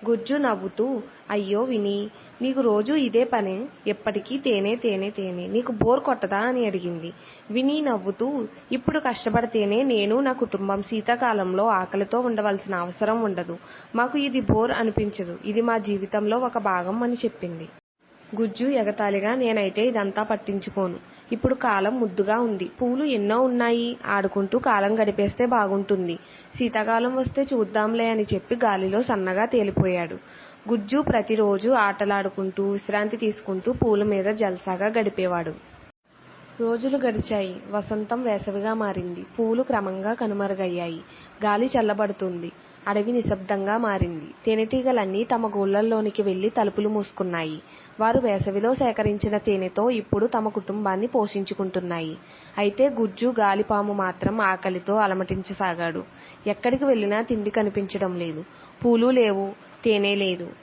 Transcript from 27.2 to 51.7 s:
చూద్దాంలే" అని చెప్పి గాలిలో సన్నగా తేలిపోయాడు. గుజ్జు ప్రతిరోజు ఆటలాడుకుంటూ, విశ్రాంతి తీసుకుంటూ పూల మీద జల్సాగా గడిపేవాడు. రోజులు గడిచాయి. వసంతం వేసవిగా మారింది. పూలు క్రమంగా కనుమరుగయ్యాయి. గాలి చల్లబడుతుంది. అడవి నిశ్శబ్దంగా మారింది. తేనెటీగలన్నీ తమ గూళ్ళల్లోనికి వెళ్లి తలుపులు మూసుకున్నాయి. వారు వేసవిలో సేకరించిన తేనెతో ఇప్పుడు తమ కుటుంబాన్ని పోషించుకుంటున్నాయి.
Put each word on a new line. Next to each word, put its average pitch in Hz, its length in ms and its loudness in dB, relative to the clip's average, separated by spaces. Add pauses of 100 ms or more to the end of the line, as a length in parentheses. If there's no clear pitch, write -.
చూద్దాంలే" 226 680 2
అని 220 140 2 (100)
చెప్పి 196 200 -2
గాలిలో 202 480 2
సన్నగా 196 420 0
తేలిపోయాడు. 185 680 0 (540)
గుజ్జు 226 320 0
ప్రతిరోజు 214 680 2
ఆటలాడుకుంటూ, 196 1000 0
విశ్రాంతి 208 460 -2
తీసుకుంటూ 214 560 -2
పూల 214 300 2
మీద 202 220 0
జల్సాగా 190 600 -2
గడిపేవాడు. 185 680 0 (1080)
రోజులు 233 360 0
గడిచాయి. 214 600 0 (140)
వసంతం 214 520 -2
వేసవిగా 208 520 -2
మారింది. 185 520 -4 (120)
పూలు 233 240 2
క్రమంగా 202 500 -2
కనుమరుగయ్యాయి. 190 880 -2 (440)
గాలి 208 220 2
చల్లబడుతుంది. 202 840 0 (360)
అడవి 208 240 0
నిశ్శబ్దంగా 202 640 0
మారింది. 185 460 0 (220)
తేనెటీగలన్నీ 220 800 0
తమ 226 240 0
గూళ్ళల్లోనికి 208 720 2
వెళ్లి 196 280 0
తలుపులు 208 380 0
మూసుకున్నాయి. 175 760 -4 (380)
వారు 233 200 4
వేసవిలో 208 540 2
సేకరించిన 214 640 0
తేనెతో 202 520 0
ఇప్పుడు 214 360 0
తమ 214 220 0
కుటుంబాన్ని 202 580 -2
పోషించుకుంటున్నాయి. 185 1120 -2 (420)